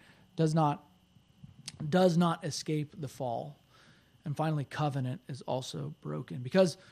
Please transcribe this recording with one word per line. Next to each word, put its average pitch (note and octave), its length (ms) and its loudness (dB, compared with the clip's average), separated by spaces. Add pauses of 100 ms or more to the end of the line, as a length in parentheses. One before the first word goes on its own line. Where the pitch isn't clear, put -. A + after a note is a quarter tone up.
(340)
does D#3+ 220 2
not, D3 280 2 (1040)
does F3+ 280 6
not E3+ 280 2
escape D3+ 540 -4
the D3 80 -8
fall. B2+ 500 -6 (680)
And C#3+ 120 -6
finally, D#3 280 -2
covenant C3+ 640 -4
is C3 140 -10
also C#3 580 -6
broken. D#3 380 -8
Because F3 400 4 (140)